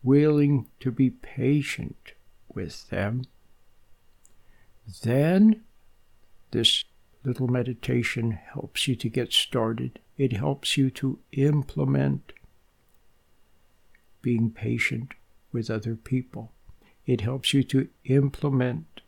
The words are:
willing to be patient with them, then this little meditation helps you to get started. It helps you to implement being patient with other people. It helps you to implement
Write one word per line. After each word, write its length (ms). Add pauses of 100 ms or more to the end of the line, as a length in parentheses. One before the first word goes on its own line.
willing 640 (120)
to 100
be 180
patient 1040 (400)
with 380
them, 340 (1800)
then 600 (880)
this 340 (400)
little 240
meditation 840
helps 540
you 80
to 140
get 240
started. 680 (200)
It 160
helps 420
you 140
to 300 (120)
implement 1000 (1900)
being 300
patient 640 (400)
with 180
other 260
people. 560 (540)
It 160
helps 320
you 100
to 240 (160)
implement 1040